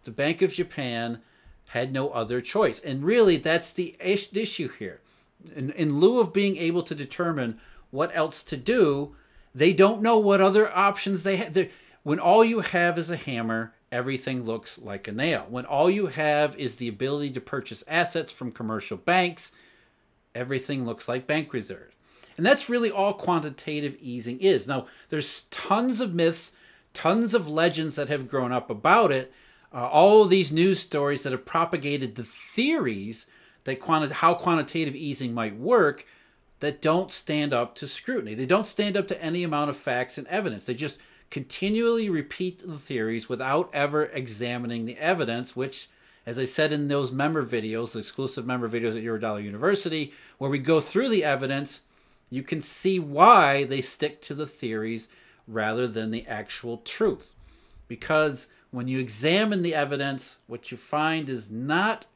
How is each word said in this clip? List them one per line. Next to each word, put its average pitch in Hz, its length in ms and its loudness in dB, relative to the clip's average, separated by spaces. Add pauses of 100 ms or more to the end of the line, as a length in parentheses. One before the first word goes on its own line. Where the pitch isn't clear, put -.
the 117 80 -14
Bank 151 300 0
of 185 100 4
Japan 117 680 -6 (480)
had 131 240 -4
no 135 160 -2
other 120 320 -2
choice. 165 380 0
And 139 260 -6
really, 208 320 6
that's 165 340 0
the 175 300 -6
ish-, 202 320 -2
issue 202 340 -4
here. 98 320 -12 (560)
In, 135 160 -6
in 151 280 0
lieu 214 200 6
of 180 140 2
being 196 240 2
able 170 260 -2
to 170 100 -8
determine 143 680 -4 (280)
what 156 240 -2
else 160 300 -2
to - 140 -6
do, 147 580 2 (400)
they 156 160 6
don't 202 300 6
know 226 160 6
what 202 240 6
other 202 340 6
options 196 480 2
they 196 140 0
ha-, 190 120 -4
they're, 175 200 2 (340)
when 151 160 0
all 190 240 8
you 226 160 4
have 175 380 2
is 165 120 -4
a 175 60 -4
hammer, 113 580 -4 (160)
everything 127 540 -4
looks 113 340 -8
like 101 300 -12
a 107 60 -8
nail. 131 340 -2
When 123 180 -8
all 147 240 4
you 196 180 0
have 151 500 0
is 131 180 -6
the 120 140 -6
ability 135 420 -4
to 127 100 -8
purchase - 460 -10
assets 165 460 -2
from 123 180 -8
commercial 110 460 -6
banks, 180 560 0 (840)
everything 131 500 -4
looks 113 220 -8
like 127 180 -4
bank 151 280 -2
reserves. 101 420 -10 (420)
And 165 80 0
that's 254 240 4
really 233 200 0
all 202 240 0
quantitative 151 840 -4
easing 123 400 -8
is. 175 280 4
Now, 131 200 -4 (220)
there's - 420 -4
tons 233 500 0
of 202 120 -4
myths, 165 380 0 (420)
tons 214 400 2
of 196 140 2
legends 160 480 0
that 143 140 -4
have 135 200 -2
grown 127 220 0
up 123 180 -2
about 160 420 4
it. 127 200 -2 (420)
Uh, 123 140 -4
all 196 360 10
of 190 60 4
these 180 220 4
news 180 280 4
stories 143 440 -2
that 135 100 -2
have 131 120 -6
propagated 143 680 -2
the 120 80 -10
theories 123 1040 -2 (400)
that 131 140 -6
quanti-, 156 340 0
how 170 200 4
quantitative 165 640 -2
easing 135 380 -6
might 110 220 -4
work 151 500 2 (560)
that 147 200 -4
don't 175 300 2
stand 151 420 -2
up 120 220 -2
to - 120 -10
scrutiny. 113 460 -6
They 127 120 -4
don't 190 200 2
stand 208 320 -2
up 196 120 0
to - 140 -6
any 170 200 -2
amount 147 260 -2
of 139 80 -6
facts 127 400 -4
and 139 100 -12
evidence. 165 380 -4
They 127 80 -4
just 139 260 -8 (300)
continually 220 800 0
repeat 175 500 -4
the 160 200 -12
theories 113 500 -4
without 131 420 -2
ever 147 340 0
examining 120 800 -6
the 120 120 -10
evidence, 135 580 -2
which, 135 340 -8 (360)
as 117 140 -8
I 131 60 -2
said 151 280 0
in 147 140 0
those 139 240 0
member 143 340 0
videos, 113 460 -4
the 113 80 -8
exclusive 127 460 -8
member 123 240 -2
videos 113 280 -2
at 110 60 -8
Eurodollar 110 400 -4
University, 156 680 -2 (260)
where 135 120 -4
we 139 100 -2
go 156 200 4
through 240 300 0
the 202 140 4
evidence, 139 580 -2 (480)
you 131 140 -6
can 160 180 -6
see - 360 -2
why 151 680 8
they 135 180 -2
stick 147 400 -6
to - 120 -12
the 143 140 -8
theories 113 600 -6 (380)
rather 110 380 -2
than 110 260 -4
the 113 160 -6
actual 117 500 -10
truth. - 580 -2 (540)
Because 151 580 0 (240)
when 123 160 -6
you 131 120 -2
examine 165 640 0
the 170 120 -2
evidence, 139 600 -4 (100)
what - 240 -14
you 123 60 -12
find 156 500 -2
is 113 240 -8
not 165 540 -2 (100)